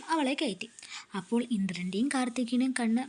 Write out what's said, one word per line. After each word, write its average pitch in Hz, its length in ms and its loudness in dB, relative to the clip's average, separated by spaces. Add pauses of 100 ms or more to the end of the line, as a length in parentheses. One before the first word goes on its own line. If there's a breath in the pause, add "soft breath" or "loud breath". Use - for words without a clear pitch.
അവളെ 294 260 2
കയറ്റി. 226 340 -2 (460 loud breath)
അപ്പോൾ 233 260 0 (100)
ഇന്ദ്രൻ്റെയും 190 580 0
കാർത്തികയുടെയും 254 640 0
കണ്ണ് 240 360 2